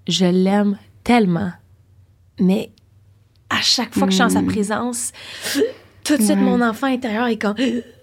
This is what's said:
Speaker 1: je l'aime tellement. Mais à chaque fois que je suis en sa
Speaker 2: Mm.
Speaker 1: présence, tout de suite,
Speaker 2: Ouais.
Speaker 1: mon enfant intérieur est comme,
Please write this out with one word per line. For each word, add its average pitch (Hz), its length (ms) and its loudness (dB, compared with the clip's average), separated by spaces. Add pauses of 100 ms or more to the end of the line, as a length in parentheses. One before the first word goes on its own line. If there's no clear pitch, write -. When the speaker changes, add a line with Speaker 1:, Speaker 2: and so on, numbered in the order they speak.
Speaker 1:
je 175 180 0
l'aime 196 520 2 (260)
tellement. 180 480 2 (880)
Mais 196 300 0 (800)
à - 120 -2
chaque - 320 -2
fois 202 120 2
que 190 60 2
je 190 60 2
suis 185 60 4
en - 60 4
sa - 140 0
Speaker 2:
Mm. 185 40 0
Speaker 1:
présence, 214 640 -4 (920)
tout 302 120 0
de 240 60 2
suite, 202 160 2
Speaker 2:
Ouais. - 60 2
Speaker 1:
mon 247 180 2
enfant 233 260 -2
intérieur 247 400 -2
est 226 100 -2
comme, 208 180 -2 (480)